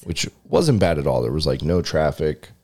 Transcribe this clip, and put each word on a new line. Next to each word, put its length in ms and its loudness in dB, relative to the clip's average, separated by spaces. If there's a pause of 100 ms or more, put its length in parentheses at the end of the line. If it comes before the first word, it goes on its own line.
Which 240 -6 (200)
wasn't 320 2
bad 180 2
at 80 -2
all. 160 0
There 100 -2
was, 140 -2
like, 160 -2
no 200 0
traffic. 680 -2 (160)